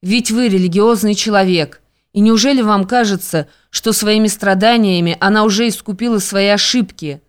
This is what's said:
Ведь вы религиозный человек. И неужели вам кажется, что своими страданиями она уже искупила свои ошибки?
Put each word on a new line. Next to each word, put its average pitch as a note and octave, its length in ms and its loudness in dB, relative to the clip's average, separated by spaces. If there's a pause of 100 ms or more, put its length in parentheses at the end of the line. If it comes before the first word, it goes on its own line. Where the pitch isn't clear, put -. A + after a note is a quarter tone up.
Ведь G#3+ 300 -2
вы A#3+ 180 0
религиозный G3+ 640 2
человек. F#3+ 680 -2 (360)
И - 20 2
неужели A3+ 420 2
вам G#3 220 0
кажется, G3 600 -2 (240)
что - 220 -4
своими G#3+ 340 0
страданиями G3 920 0
она G#3 240 2
уже A3 240 0
искупила G#3+ 500 -4
свои G3 300 -2
ошибки? G3+ 800 -2